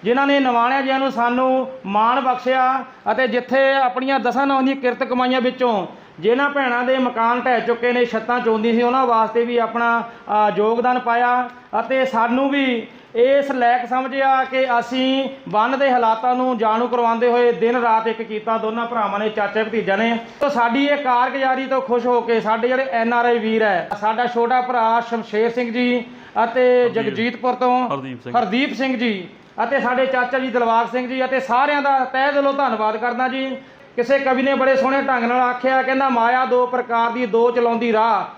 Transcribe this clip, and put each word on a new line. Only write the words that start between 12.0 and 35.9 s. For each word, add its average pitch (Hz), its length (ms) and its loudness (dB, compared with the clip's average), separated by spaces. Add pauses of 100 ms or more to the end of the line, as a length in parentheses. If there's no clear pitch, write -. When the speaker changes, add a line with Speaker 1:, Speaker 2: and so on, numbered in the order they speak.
Speaker 1:
ਸਾਨੂੰ 247 440 0
ਵੀ 262 380 -2 (280)
ਇਸ 277 360 4
ਲਾਇਕ 240 340 2
ਸਮਝਿਆ 262 580 0
ਕਿ 254 360 0
ਅਸੀਂ 262 500 -2 (200)
ਬੰਨ 233 300 0
ਦੇ 277 120 2
ਹਾਲਾਤਾਂ 240 440 2
ਨੂੰ 254 220 0
ਜਾਣੂ 226 300 0
ਕਰਵਾਉਂਦੇ 233 400 0
ਹੋਏ 240 240 4
ਦਿਨ 226 240 0
ਰਾਤ 233 320 2
ਇੱਕ 226 140 -4
ਕੀਤਾ 220 360 -4
ਦੋਨਾਂ 220 280 -4
ਭਰਾਵਾਂ 208 340 -2
ਨੇ, 214 100 -2
ਚਾਚੇ 208 340 -2
ਭਤੀਜਿਆਂ 196 340 0
ਨੇ। 226 220 0 (200)
ਤੋ 285 100 2
ਸਾਡੀ 240 360 2
ਇਹ 285 120 2
ਕਾਰਗੁਜ਼ਾਰੀ 262 680 0
ਤੋਂ 262 160 -2
ਖੁਸ਼ 240 240 -2
ਹੋ 247 160 2
ਕੇ 226 200 0
ਸਾਡੇ 220 260 0
ਜਿਹੜੇ 254 240 0
ਐਨ 233 220 0
ਆਰ 240 120 2
ਆਈ 240 140 2
ਵੀਰ 220 240 0
ਹੈ, 190 260 0 (120)
ਸਾਡਾ 220 240 0
ਛੋਟਾ 240 360 0
ਭਰਾ 233 400 0
ਸ਼ਮਸ਼ੇਰ 226 480 -2
ਸਿੰਘ 233 220 -4
ਜੀ 247 340 0 (380)
ਅਤੇ 247 400 2
Speaker 2:
ਹਰਦੀਪ। 226 200 0
Speaker 1:
ਜਗਜੀਤਪੁਰ 233 500 -2
ਤੋਂ 247 360 0
Speaker 2:
ਹਰਦੀਪ 135 340 -8
ਸਿੰਘ। 170 160 -2
Speaker 1:
ਹਰਦੀਪ 240 340 -2
ਸਿੰਘ 254 240 -2
ਜੀ 208 320 -4 (340)
ਅਤੇ 254 160 -2
ਸਾਡੇ 254 260 0
ਚਾਚਾ 254 340 -2
ਜੀ 262 100 -4
ਦਿਲਬਾਗ 226 380 2
ਸਿੰਘ 247 200 -4
ਜੀ 254 180 -2
ਅਤੇ 262 140 -2
ਸਾਰਿਆਂ 277 420 0
ਦਾ 269 180 2
ਤਹਿ 262 320 0
ਦਿਲੋਂ 277 220 2
ਧੰਨਵਾਦ 226 440 0
ਕਰਦਾ 240 300 -2
ਜੀ। 269 300 -6 (380)
ਕਿਸੇ 254 240 2
ਕਵੀ 262 220 0
ਨੇ 269 140 2
ਬੜੇ 262 200 2
ਸੋਹਣੇ 269 260 2
ਢੰਗ 262 220 0
ਨਾਲ 247 180 0
ਆਖਿਆ, 254 400 0
ਕਹਿੰਦਾ, 262 280 0